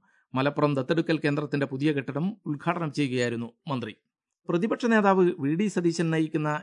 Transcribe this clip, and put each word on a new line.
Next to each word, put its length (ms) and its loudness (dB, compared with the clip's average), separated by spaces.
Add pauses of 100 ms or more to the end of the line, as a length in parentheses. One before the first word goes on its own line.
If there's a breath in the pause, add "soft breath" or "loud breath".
(340)
മലപ്പുറം 400 0
ദത്തെടുക്കൽ 440 0
കേന്ദ്രത്തിന്റെ 480 -2
പുതിയ 260 -2
കെട്ടിടം 440 -4 (100)
ഉദ്ഘാടനം 460 -4
ചെയ്യുകയായിരുന്നു 600 -2 (160)
മന്ത്രി. 280 -6 (520)
പ്രതിപക്ഷ 380 0
നേതാവ് 520 6
വി 160 0
ഡി 120 2
സതീശൻ 440 0
നയിക്കുന്ന 520 -2